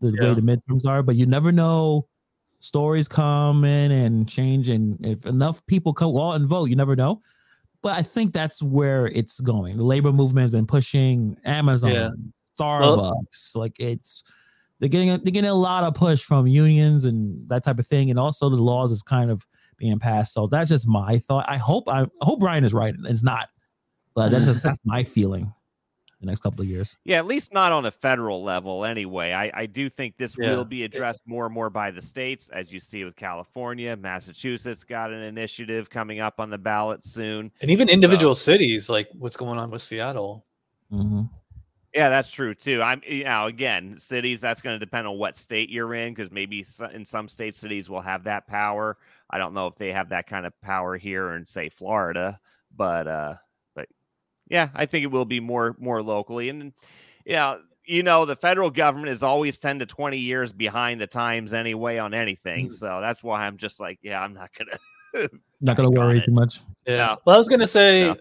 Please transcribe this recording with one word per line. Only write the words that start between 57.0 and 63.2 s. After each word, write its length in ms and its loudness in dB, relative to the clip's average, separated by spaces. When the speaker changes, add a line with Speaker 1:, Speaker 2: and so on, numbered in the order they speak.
Speaker 3:
yeah, 320 -2
you 200 -2
know, 200 6
the 120 -4
federal 340 0
government 380 0
is 160 -6
always 340 0
ten 220 -4
to 60 -6
twenty 320 -8
years 340 -4
behind 480 -4
the 80 -6
times 440 -4
anyway 460 -4
on 160 -6
anything. 540 -6
Speaker 2:
Mm. 40 -14
Speaker 3:
So 280 -8
that's 240 -6